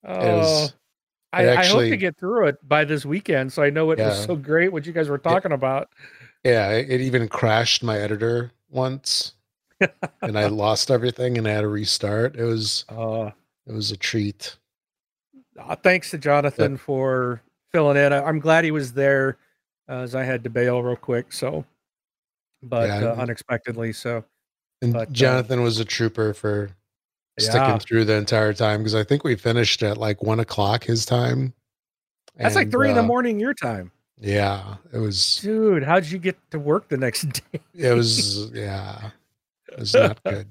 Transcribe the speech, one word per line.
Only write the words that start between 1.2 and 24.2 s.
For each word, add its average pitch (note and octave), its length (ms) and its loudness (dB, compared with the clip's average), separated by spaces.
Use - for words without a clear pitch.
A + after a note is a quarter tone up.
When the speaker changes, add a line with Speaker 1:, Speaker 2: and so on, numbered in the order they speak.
Speaker 2:
I, F3+ 120 2
Speaker 1:
it A#2+ 60 8
Speaker 2:
I B2 40 6
hope - 0 -
to C#3 40 4
Speaker 1:
actually A2+ 120 2
Speaker 2:
get F#3 200 -2
through G3+ 320 0
it C#3+ 200 -4
by D3+ 160 4
this D3 200 -2
weekend, C#3+ 480 -2
so D#3 100 -2
I C#3+ 80 4
know D#3+ 200 0
it D#3+ 80 0
was G#2+ 220 2
Speaker 1:
Yeah. G#2+ 60 -6
Speaker 2:
so F3 100 -2
great D#3+ 360 0
what D#3 140 -6
you E3+ 60 -10
guys D#3+ 160 -2
were C#3+ 80 -2
Speaker 1:
It C3+ 80 -8
Speaker 2:
talking F3 280 0
about. C3 380 -2
Speaker 1:
Yeah, A2 260 4
it, B2+ 200 0
it B2+ 100 2
even B2+ 280 0
crashed A2+ 540 2
my A2 160 -2
editor A#2 540 -2
once, C3 640 -4
Speaker 2:
<laughs> - 440 -4
Speaker 1:
and G#2+ 160 -2
I G#2+ 80 2
lost G#2+ 440 0
everything, B2 460 0
and A2 100 -2
I G#2+ 60 0
had G#2+ 100 0
to G#2+ 60 -2
restart. G#2+ 680 -2
It A#2 80 -4
was A2+ 440 -4
Speaker 2:
Uh, A2 420 -6
Speaker 1:
it A#2+ 60 -14
was G#2+ 180 -6
a G#2 60 -8
treat. - 600 -6
Speaker 2:
uh, - 160 -10
thanks F3+ 360 2
to E3 60 -8
Jonathan C#3+ 560 0
Speaker 1:
But C3 60 -12
Speaker 2:
for C3 640 -2
filling D3 260 4
in. C#3+ 140 6
I, C#3 100 2
I'm D#3 160 0
glad D#3+ 260 4
he D#3+ 60 0
was C#3+ 240 -4
there, C3+ 420 2
uh, C3 80 -10
as B2+ 180 -8
I C3 100 -2
had B2+ 200 -4
to B2 60 -6
bail B2 320 2
real B2 140 -4
quick, B2 360 -4
so, D3 320 -6
but, A#2 260 0
Speaker 1:
Yeah, G#2 200 0
Speaker 2:
uh, A#2 40 0
Speaker 1:
and A#2 100 -4
Speaker 2:
unexpectedly, A#2 680 -6
so, A#2 320 -8